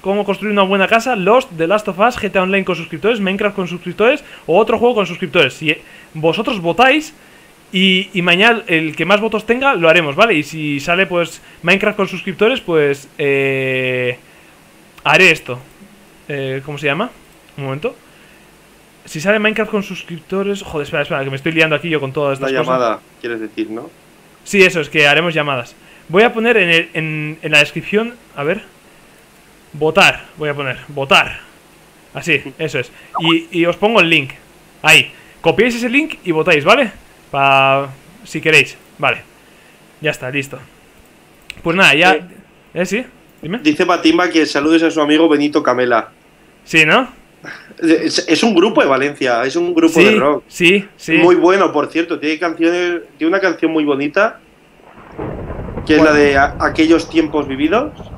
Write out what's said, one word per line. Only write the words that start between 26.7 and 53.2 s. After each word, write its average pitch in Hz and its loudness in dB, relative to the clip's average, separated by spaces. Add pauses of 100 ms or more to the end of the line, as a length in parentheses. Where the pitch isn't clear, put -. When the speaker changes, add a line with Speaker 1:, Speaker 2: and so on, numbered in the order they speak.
Speaker 1:
en, 156 -6
en 156 -8
la 151 -8
descripción, 202 -6 (200)
a 147 -10
ver. 180 -6 (1120)
Votar, 156 0 (120)
voy 151 -6
a 143 -4
poner, 135 -6 (120)
votar. 143 -2 (760)
Así, 143 -2 (160)
eso 151 -6
es. 123 -10 (280)
Y, 165 -2
y 165 2
os 170 -2
pongo 214 2
el 165 2
link. 147 0 (500)
Ahí. 151 0 (280)
Copiáis 202 0
ese 240 -4
link 294 -2 (100)
y 175 -4
votáis, 156 0
¿vale? 226 2 (400)
Pa-, 139 2 (360)
si 156 -10
queréis. 151 2 (200)
Vale. 131 -2 (760)
Ya 151 -2
está, 131 -10
listo. 135 -8 (1040)
Pues 170 -2
nada, 180 4
ya. 175 4
Speaker 2:
Eh, 156 -6 (500)
Speaker 1:
¿Eh, 175 -4
sí? 202 -6 (360)
Dime. 185 -8
Speaker 2:
dice 151 2
Matimba 170 2
que 156 2
saludes 160 0
a 160 2
su 160 -2
amigo 151 4
Benito 147 2
Camela. 123 0 (540)
Speaker 1:
Sí, 160 2
¿no? 226 2 (760)
Speaker 2:
Es, 165 2
es 156 2
un 226 2
grupo 214 2
de 202 2
Valencia, 135 0
es 135 -4
un 175 -2
grupo 160 4
Speaker 1:
Sí, 175 8
Speaker 2:
de 214 4
rock. 143 0
Speaker 1:
sí, 190 2 (100)
sí. - -4
Speaker 2:
Muy 180 6
bueno, 170 4
por 139 0
cierto, 165 -4
tiene 151 -2
canciones, 170 -2 (160)
tiene 156 -2